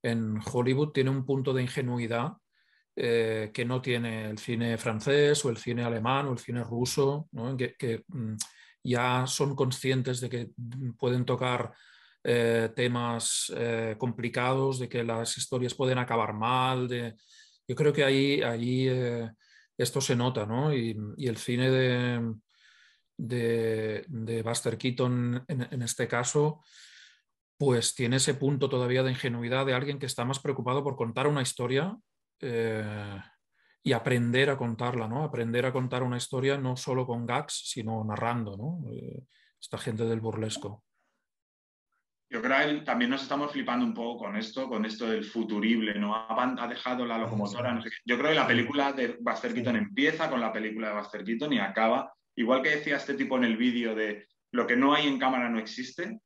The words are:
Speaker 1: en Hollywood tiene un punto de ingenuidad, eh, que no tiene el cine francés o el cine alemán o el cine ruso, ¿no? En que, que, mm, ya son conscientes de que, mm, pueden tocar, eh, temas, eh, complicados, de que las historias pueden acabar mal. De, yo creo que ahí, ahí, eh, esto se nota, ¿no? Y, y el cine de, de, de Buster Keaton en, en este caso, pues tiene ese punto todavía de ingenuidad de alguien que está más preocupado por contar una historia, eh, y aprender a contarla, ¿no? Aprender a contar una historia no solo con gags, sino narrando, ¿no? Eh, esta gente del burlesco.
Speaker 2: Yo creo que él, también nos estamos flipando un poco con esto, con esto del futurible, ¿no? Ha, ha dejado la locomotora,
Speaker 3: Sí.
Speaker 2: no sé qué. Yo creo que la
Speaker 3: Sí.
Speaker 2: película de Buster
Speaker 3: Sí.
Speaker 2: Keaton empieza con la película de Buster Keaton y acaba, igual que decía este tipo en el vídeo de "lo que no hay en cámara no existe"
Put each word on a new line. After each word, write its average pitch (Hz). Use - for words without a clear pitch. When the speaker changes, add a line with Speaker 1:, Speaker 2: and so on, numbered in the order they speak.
Speaker 1:
en 113
Hollywood 131
tiene 135
un 135
punto 135
de 131
ingenuidad, 123
eh, 113
que 120
no 127
tiene 117
el 110
cine 117
francés 143
o 123
el 113
cine 120
alemán 120
o 135
el 117
cine 123
ruso, 135
¿no? 120
En 131
que, 120
que, 113
mm, 110
ya 123
son 143
conscientes 127
de 120
que, 120
mm, 120
pueden 123
tocar, 123
eh, 117
temas, 120
eh, 113
complicados, 127
de 123
que 120
las 117
historias 123
pueden 127
acabar 113
mal. 127
De, 120
yo 127
creo 151
que 147
ahí, 135
ahí, 120
eh, 120
esto 123
se 131
nota, 120
¿no? 127
Y, 113
y 131
el 113
cine 123
de, 123
de, 113
de 113
Buster 113
Keaton 123
en, 127
en 127
este 117
caso, 147
pues 123
tiene 123
ese 135
punto 135
todavía 127
de 131
ingenuidad 127
de 131
alguien 131
que 147
está -
más 135
preocupado 131
por 135
contar 123
una 147
historia, 135
eh, 107
y -
aprender 123
a 135
contarla, 120
¿no? 135
Aprender 120
a 127
contar 127
una 123
historia 135
no 127
solo 127
con 120
gags, 127
sino 110
narrando, 107
¿no? 139
Eh, -
esta -
gente 113
del 113
burlesco. 107
Speaker 2:
Yo 113
creo 131
que 151
él, 147
también 120
nos 135
estamos 143
flipando 123
un 110
poco 117
con 101
esto, 110
con 110
esto 110
del 107
futurible, 107
¿no? 104
Ha, 113
ha 120
dejado 123
la 117
locomotora, 107
Speaker 3:
Sí. 117
Speaker 2:
no 113
sé 113
qué. -
Yo 120
creo 143
que 156
la 143
Speaker 3:
Sí. 123
Speaker 2:
película 139
de 120
Buster 117
Speaker 3:
Sí. 113
Speaker 2:
Keaton 120
empieza 135
con 120
la 110
película 110
de 104
Buster 104
Keaton 117
y 113
acaba, 113
igual 123
que 156
decía 147
este -
tipo 135
en 123
el 113
vídeo 117
de 107
"lo 117
que 120
no 139
hay 151
en 135
cámara 127
no 113
existe" 170